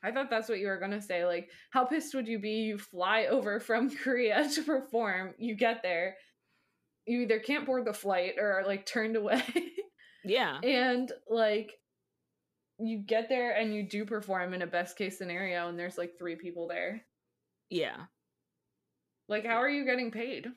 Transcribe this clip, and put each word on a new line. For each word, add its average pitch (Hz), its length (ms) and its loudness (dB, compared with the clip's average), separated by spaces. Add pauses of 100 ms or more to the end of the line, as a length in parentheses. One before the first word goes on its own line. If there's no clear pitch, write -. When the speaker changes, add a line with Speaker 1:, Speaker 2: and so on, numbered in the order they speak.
Speaker 1:
I 220 100 -2
thought 262 180 -2
that's 220 180 0
what 208 120 0
you 196 80 0
were 190 120 -2
gonna 202 220 -2
say. 175 240 0
Like, 175 240 0 (200)
how 254 140 4
pissed 302 300 -2
would 247 140 -2
you 226 100 -2
be? 214 260 -2
You 214 140 -2
fly 202 480 2
over 208 340 2
from 240 300 2
<laughs> - 60 -8
Korea 240 540 4
to 294 120 0
perform, 226 760 0
you 226 180 -2
get 226 260 2
there, 180 340 0 (920)
you 240 160 0
either 220 180 2
can't 262 260 0
board 254 200 0
the 208 80 -2
flight 190 440 0
or 196 220 2
are, 190 60 -2
like, 196 200 -2
turned 226 300 0
away. 214 280 2
<laughs> 349 300 -2 (500)
Speaker 2:
Yeah. 190 400 2
Speaker 1:
And, 254 480 2 (160)
like, 220 520 2 (1000)
you 226 180 -2
get 220 300 0
there 247 280 2
and 214 180 0
you 208 140 -2
do 208 180 -4
perform 196 480 -2
in 180 80 -2
a 170 60 -2
best 175 300 -2
case 190 200 -4
scenario 175 500 -4
and 175 100 -6
there's, 175 200 -6
like, 175 200 -6
three 170 180 -6
people 170 320 -8
there. 175 380 -4 (640)
Speaker 2:
Yeah. 156 380 -4 (1200)
Speaker 1:
Like, 208 160 -2
how 226 120 2
Speaker 2:
Yeah. 240 60 4
Speaker 1:
are 269 80 4
you 285 140 0
getting 247 260 0
paid? 233 460 -6